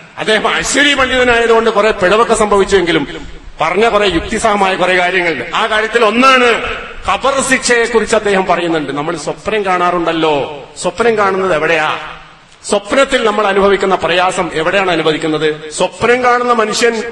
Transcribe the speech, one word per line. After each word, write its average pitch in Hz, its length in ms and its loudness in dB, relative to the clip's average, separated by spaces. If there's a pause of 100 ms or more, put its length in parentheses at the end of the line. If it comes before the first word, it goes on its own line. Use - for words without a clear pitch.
(180)
അദ്ദേഹം 202 300 0
അശ്വരി 262 460 0
പണ്ഡിതനായതുകൊണ്ട് 233 760 2
കുറെ 202 200 4
പിഴവൊക്കെ 214 440 2
സംഭവിച്ചുവെങ്കിലും 185 1040 0 (220)
പറഞ്ഞ 180 280 2
കുറെ 208 180 2
യുക്തിസഹമായ 196 680 0
കുറെ 180 220 0
കാര്യങ്ങളുണ്ട്. 175 480 0 (100)
ആ 196 120 0
കാര്യത്തിൽ 220 380 0
ഒന്നാണ് 240 580 4 (500)
ഖബർ 262 380 0
ശിക്ഷയെ 240 340 0
കുറിച്ച് 220 320 0
അദ്ദേഹം 202 300 0
പറയുന്നുണ്ട്. 165 460 0
നമ്മൾ 151 240 -4
സ്വപ്നം 196 480 -4
കാണാറുണ്ടല്ലോ, 165 1000 0 (180)
സ്വപ്നം 226 360 0
കാണുന്നത് 190 360 0
എവിടെയാ? 156 440 0 (720)
സ്വപ്നത്തിൽ 262 560 0
നമ്മൾ 208 220 0
അനുഭവിക്കുന്ന 196 480 2
പ്രയാസം 180 580 0
എവിടെയാണ് 180 380 0
അനുഭവിക്കുന്നത്? 156 800 -2
സ്വപ്നം 233 540 0
കാണുന്ന 247 280 2
മനുഷ്യൻ 226 580 0